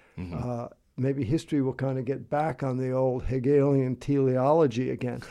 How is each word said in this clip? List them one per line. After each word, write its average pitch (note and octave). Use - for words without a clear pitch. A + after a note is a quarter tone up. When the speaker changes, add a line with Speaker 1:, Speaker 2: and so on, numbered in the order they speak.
Speaker 1:
Mm-hmm. F2
Speaker 2:
Uh, B2
maybe C3+
history D#3
will C3
kind C3
of B2+
get C3
back D#3
on C3
the C3
old B2+
Hegelian C3+
teleology C3
again. B2